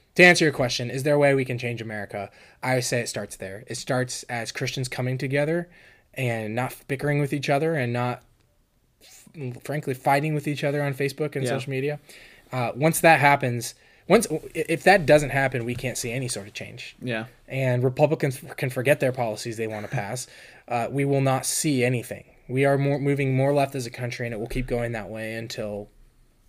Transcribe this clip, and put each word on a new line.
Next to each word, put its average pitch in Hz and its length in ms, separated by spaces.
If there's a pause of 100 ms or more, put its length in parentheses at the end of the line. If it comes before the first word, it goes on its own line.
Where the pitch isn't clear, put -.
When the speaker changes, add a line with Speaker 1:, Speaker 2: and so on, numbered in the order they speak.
(160)
Speaker 1:
to 170 80
answer 175 200
your 151 80
question, 123 380
is 131 120
there 147 120
a 147 40
way 143 160
we 135 100
can 127 140
change 120 240
America? 104 480 (320)
I 127 180
say 120 200
it 113 80
starts - 280
there. 98 300
It 120 100
starts 127 480
as 117 280
Christians 131 360
coming 127 300
together 147 500 (480)
and 113 380
not 123 220 (100)
bickering 143 320
with 147 140
each 147 180
other 156 240
and 123 180
not, 123 300 (800)
f-, - 640
frankly, 143 300
fighting 143 400
with 147 120
each 143 160
other 147 200
on 139 120
Facebook 143 400
and 135 100
Speaker 2:
Yeah. 120 60
Speaker 1:
social 127 200
media. 139 280 (540)
Uh, 123 240
once 156 240
that 165 180
happens, 131 560 (320)
once, 202 240
i-, 156 80 (160)
if 156 300
that 185 220
doesn't 151 240
happen, 135 340
we 120 100
can't 123 240
see 117 140
any 127 160
sort 101 180
of 104 80
change. - 480
Speaker 2:
Yeah. 113 220 (240)
Speaker 1:
And 127 340
Republicans 143 600
f-, - 120
can 131 140
forget 131 300
their 131 100
policies 117 460
they 113 100
wanna 107 220
pass. 110 440
Speaker 2:
<laughs> - 40 (300)
Speaker 1:
Uh, 117 240
we 139 140
will 139 160
not 131 240
see 135 400
anything. 120 400 (240)
We 131 160
are 139 140
more, 139 200
moving 139 380
more 135 160
left 139 220
as 131 100
a 117 60
country, 123 360
and 117 80
it 107 60
will 117 60
keep 123 200
going 120 260
that 104 180
way 110 240
until 107 560 (580)